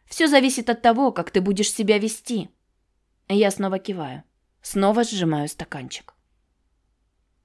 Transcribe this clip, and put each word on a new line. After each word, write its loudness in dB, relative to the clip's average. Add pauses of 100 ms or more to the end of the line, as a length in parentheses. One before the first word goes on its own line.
Всё 0
зависит 4
от 0
того, 4
как -6
ты 0
будешь 0
себя 2
вести". -6 (800)
Я 2
снова -4
киваю. -10 (380)
Снова 2
сжимаю -2
стаканчик. -14 (1300)